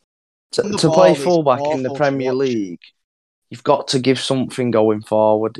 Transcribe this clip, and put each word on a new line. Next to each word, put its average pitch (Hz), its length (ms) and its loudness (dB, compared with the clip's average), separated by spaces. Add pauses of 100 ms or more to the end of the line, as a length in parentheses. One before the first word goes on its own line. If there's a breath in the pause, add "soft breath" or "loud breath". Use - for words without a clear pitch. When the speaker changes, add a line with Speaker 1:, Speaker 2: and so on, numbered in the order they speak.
(540)
Speaker 1:
To, - 100 -2
Speaker 2:
On 208 80 -6
the 208 60 -4
Speaker 1:
to 165 120 0
play 175 240 6
Speaker 2:
ball, 143 60 -2
he's 170 200 2
Speaker 1:
fullback 143 300 0
in 139 140 -4
the 127 60 -4
Speaker 2:
awful 135 100 -8
to - 0 -
Speaker 1:
Premier 135 340 -2
Speaker 2:
watch. - 20 -2
Speaker 1:
League, 113 460 -4 (680)
you've - 140 -16
got 143 260 0
to 139 100 0
give 127 200 0
something 123 520 -4
going 110 300 2
forward. 107 580 0